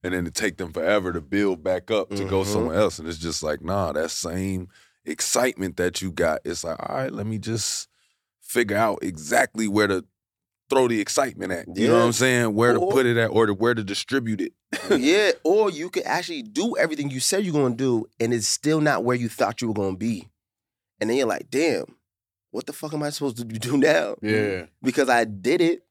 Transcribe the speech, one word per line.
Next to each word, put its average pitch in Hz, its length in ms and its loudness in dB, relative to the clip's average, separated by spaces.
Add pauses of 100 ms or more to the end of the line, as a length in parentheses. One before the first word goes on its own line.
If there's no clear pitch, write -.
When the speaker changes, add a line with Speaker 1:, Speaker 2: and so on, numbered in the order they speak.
Speaker 1:
And 92 100 -2
then 90 140 -2
it 78 80 -8
take 98 220 -2
them 85 140 -8
forever 90 420 0
to 85 80 -4
build 92 420 0
back 92 260 -2
up 104 220 0
to 101 140 -4
go 95 160 2
Speaker 2:
Mm-hmm. 98 100 -2
Speaker 1:
somewhere 104 260 0
else. 95 220 2
And 78 80 -10
it's 82 100 -6
just 80 240 -6
like, 76 220 -4
nah, 90 300 -2
that 80 180 -2
same 92 560 -4 (360)
excitement 95 760 -2
that 90 240 -2
you 95 100 -4
got, 80 340 0
it's 85 180 -8
like, 82 160 -6
"All - 160 -8
right, 135 160 -4
let 104 160 -8
me 110 120 -4
just - 480 -6 (520)
figure 104 380 0
out 107 240 2
exactly 110 680 0
where 104 200 4
to 95 180 0 (640)
throw 131 180 0
the 113 140 0
excitement 98 500 -2
at." 87 140 -6 (100)
You 110 140 2
know 120 60 6
what 117 60 6
I'm 117 60 6
Speaker 2:
Yeah. 120 40 2
Speaker 1:
saying? 120 440 2
Where 120 180 6
to - 60 2
Speaker 2:
Or 185 120 0
Speaker 1:
put 131 140 4
it 120 120 2
at 113 140 2
or 110 160 4
to, 104 60 0
where 117 200 2
to 113 100 -2
distribute 110 580 -4
it. - 120 -6 (180)
<laughs> - 260 0
Speaker 2:
Yeah, 175 340 4 (120)
or 202 280 4
you 160 180 -8
could - 140 -4
actually 165 400 -4
do 139 340 -2
everything 151 320 0
you 131 100 -6
said 196 240 0
you're 180 100 -2
gonna 131 220 2
do, 120 300 0 (140)
and 117 140 2
it's 113 140 0
still 156 320 0
not 139 240 2
where 123 140 2
you 120 100 -2
thought 110 340 -2
you 120 60 -2
were 110 60 -2
gonna 98 240 -2
be. 107 320 -6 (720)
And 107 80 -2
then 123 80 2
you're 131 100 2
like, 95 220 -4
"Damn, 131 480 0 (540)
what 123 160 -6
the 147 60 -12
fuck 156 200 -10
am 151 100 -4
I 147 60 -2
supposed 139 280 -4
to 120 60 -8
do 113 340 -4
<laughs> 135 140 6
now?" 156 300 2
Speaker 3:
Yeah. 104 460 0 (160)
Speaker 2:
Because 131 260 2
I 120 160 6
did 110 360 0
it 170 300 2